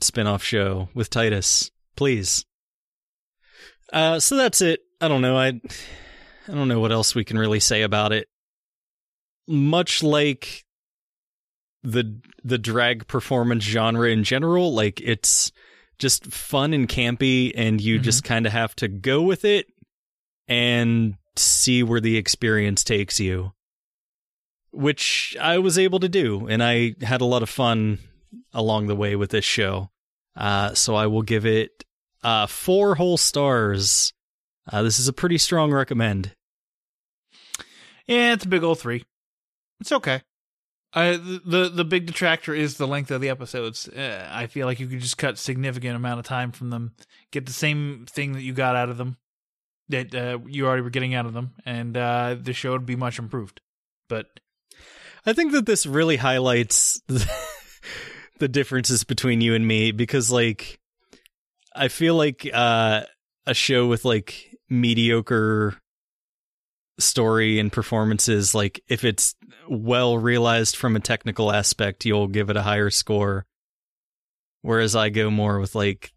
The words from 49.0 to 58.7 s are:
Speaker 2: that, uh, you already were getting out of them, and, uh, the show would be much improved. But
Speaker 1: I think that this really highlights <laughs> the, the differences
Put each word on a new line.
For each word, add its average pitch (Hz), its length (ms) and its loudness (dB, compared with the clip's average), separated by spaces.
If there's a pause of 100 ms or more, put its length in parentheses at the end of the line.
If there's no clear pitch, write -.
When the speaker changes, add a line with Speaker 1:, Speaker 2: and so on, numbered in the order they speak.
Speaker 2:
that, 127 260 -6
uh, 123 320 -6
you 135 200 -4
already 131 160 0
were 120 80 -6
getting 127 240 -4
out 123 120 -2
of 117 60 -8
them, 123 220 -8 (120)
and, 120 300 -8
uh, 120 440 -2
the 127 120 -8
show 127 200 -6
would 127 140 -4
be 123 80 -6
much 123 240 -6
improved. 113 420 -10 (480)
But 110 180 -6 (1000)
Speaker 1:
I 220 60 2
think 320 180 2
that 269 160 2
this 208 180 2
really 156 340 2
highlights 127 840 2
<laughs> - 40 -16
the, 127 200 0 (1120)
the 151 100 0
differences 127 540 0